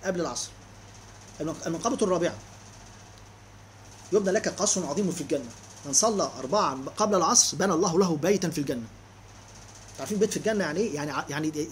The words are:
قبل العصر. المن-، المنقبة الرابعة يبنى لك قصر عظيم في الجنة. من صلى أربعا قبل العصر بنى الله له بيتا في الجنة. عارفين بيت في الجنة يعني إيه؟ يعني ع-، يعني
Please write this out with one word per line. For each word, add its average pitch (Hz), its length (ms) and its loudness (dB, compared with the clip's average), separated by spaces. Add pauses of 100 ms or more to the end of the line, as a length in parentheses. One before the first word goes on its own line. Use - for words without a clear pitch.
قبل 180 180 -2
العصر. 127 280 -4 (920)
المن-، 156 240 -6
المنقبة 175 360 -2
الرابعة 175 340 2 (1800)
يبنى 190 180 2
لك - 160 0
قصر 190 380 0
عظيم 170 260 0
في - 100 -6
الجنة. 135 280 -4 (360)
من 139 80 -4
صلى 202 360 4 (100)
أربعا 135 460 0 (120)
قبل 208 180 4
العصر - 420 4
بنى 190 160 2
الله 202 260 4
له 180 160 4
بيتا 175 340 2
في - 80 -4
الجنة. 135 300 -4 (1120)
عارفين 190 200 -4
بيت 208 120 4
في - 60 -4
الجنة 202 260 0
يعني 156 160 0
إيه؟ 208 160 0
يعني 147 160 -4
ع-، 147 180 -4
يعني 156 420 -2